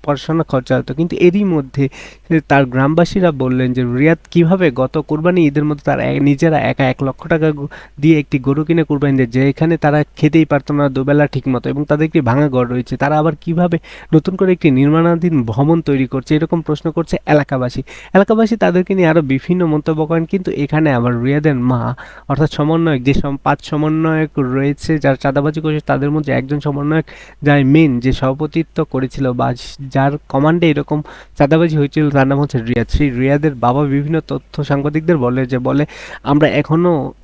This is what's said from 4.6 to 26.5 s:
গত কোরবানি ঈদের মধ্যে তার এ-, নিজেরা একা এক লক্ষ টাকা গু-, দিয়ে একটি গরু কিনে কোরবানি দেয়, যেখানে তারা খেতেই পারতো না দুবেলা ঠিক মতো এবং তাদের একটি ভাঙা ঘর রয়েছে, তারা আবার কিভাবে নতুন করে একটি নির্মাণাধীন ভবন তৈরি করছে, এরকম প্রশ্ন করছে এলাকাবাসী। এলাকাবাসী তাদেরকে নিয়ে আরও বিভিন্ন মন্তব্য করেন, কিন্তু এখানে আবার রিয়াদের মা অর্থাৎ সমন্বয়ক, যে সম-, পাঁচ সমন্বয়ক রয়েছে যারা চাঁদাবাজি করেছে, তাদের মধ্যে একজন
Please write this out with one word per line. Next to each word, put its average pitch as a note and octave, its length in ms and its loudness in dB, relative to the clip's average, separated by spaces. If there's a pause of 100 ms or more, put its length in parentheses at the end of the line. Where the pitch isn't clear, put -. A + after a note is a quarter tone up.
গত C3 280 -4
কোরবানি D#3+ 480 0
ঈদের D3 180 0
মধ্যে D3+ 200 -6
তার C3+ 160 -2
এ-, C3+ 200 -2
নিজেরা C#3+ 400 2
একা B2 240 -2
এক C3 180 -2
লক্ষ C3+ 240 -6
টাকা D#3 260 0
গু-, C#3 140 -8 (340)
দিয়ে D#3 180 4
একটি C#3+ 200 -2
গরু C#3 260 -2
কিনে E3 200 0
কোরবানি C#3+ 320 0
দেয়, C3 100 2
যেখানে C#3 500 0
তারা D3 280 0 (120)
খেতেই D#3 280 2
পারতো D3 300 -2
না C#3+ 140 0
দুবেলা C#3+ 380 2
ঠিক C3+ 220 -6
মতো C3 220 -2
এবং C#3+ 140 -4
তাদের D3+ 200 0
একটি D#3+ 160 0
ভাঙা C3+ 280 2
ঘর B2+ 200 0
রয়েছে, B2 280 -4
তারা D3+ 220 0
আবার D#3 180 0
কিভাবে E3+ 420 -2 (360)
নতুন F3+ 220 2
করে F#3 160 2
একটি E3+ 180 2
নির্মাণাধীন D#3+ 760 2
ভবন C#3+ 360 2
তৈরি C3+ 260 0
করছে, C3+ 300 -4
এরকম E3 240 -2
প্রশ্ন D#3 300 -4
করছে E3 260 -4 (100)
এলাকাবাসী। C3+ 560 -2 (320)
এলাকাবাসী A3 420 2
তাদেরকে F3+ 380 0
নিয়ে F3+ 140 2
আরও D#3+ 140 4
বিভিন্ন D#3 440 0
মন্তব্য D#3 400 -2
করেন, E3 180 -2
কিন্তু F#3 260 -4
এখানে D3+ 420 0
আবার A#2+ 300 0
রিয়াদের D3 320 0
মা B2 400 -2 (340)
অর্থাৎ D3 240 0
সমন্বয়ক, D#3 500 0
যে C3+ 120 2
সম-, C#3 280 -2
পাঁচ - 280 -2
সমন্বয়ক D#3 680 0
রয়েছে C#3 600 -2
যারা C#3 180 0
চাঁদাবাজি D3 440 -2
করেছে, D3+ 260 -2
তাদের C#3 240 0
মধ্যে D3+ 220 -2
একজন C3 280 -2